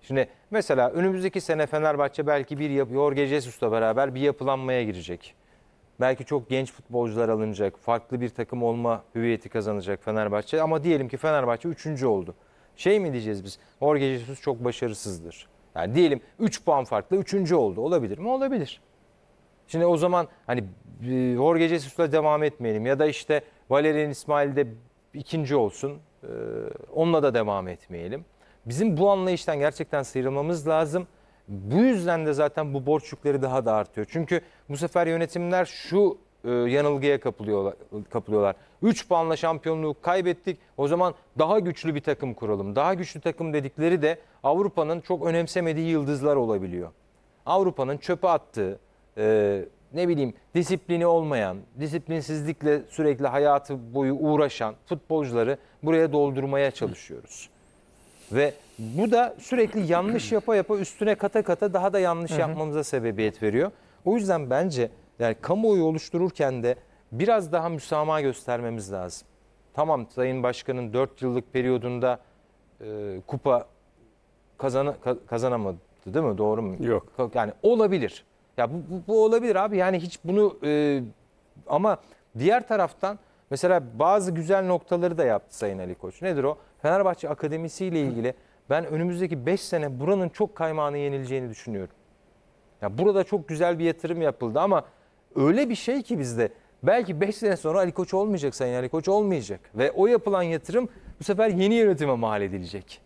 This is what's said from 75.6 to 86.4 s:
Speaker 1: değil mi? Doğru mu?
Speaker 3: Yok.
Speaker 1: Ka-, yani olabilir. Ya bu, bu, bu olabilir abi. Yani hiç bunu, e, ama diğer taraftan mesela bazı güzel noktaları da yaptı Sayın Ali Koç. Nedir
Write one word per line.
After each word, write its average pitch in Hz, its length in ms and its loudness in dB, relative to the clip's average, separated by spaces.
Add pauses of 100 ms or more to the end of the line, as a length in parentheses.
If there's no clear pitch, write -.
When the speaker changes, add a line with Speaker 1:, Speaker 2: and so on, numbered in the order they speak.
Speaker 1:
değil 139 200 -2
mi? 104 120 0
Doğru 107 240 0
mu? 95 180 -6
Speaker 3:
Yok. 117 280 0 (100)
Speaker 1:
Ka-, 123 200 -2
yani 104 140 0 (120)
olabilir. 196 640 2 (320)
Ya 120 160 0
bu, - 0 -
bu, 170 340 -10
bu 220 160 4
olabilir 226 320 4
abi. 202 220 0
Yani 185 220 2
hiç 170 240 -8
bunu, 196 400 2
e, 147 400 2 (640)
ama 185 300 2 (420)
diğer 214 280 2
taraftan 202 520 -2 (300)
mesela 170 340 2 (100)
bazı 180 380 2
güzel 175 340 0
noktaları 175 520 0
da 160 80 2
yaptı 107 320 0
Sayın 98 220 -4
Ali 90 160 -8
Koç. - 260 -14
Nedir 165 220 0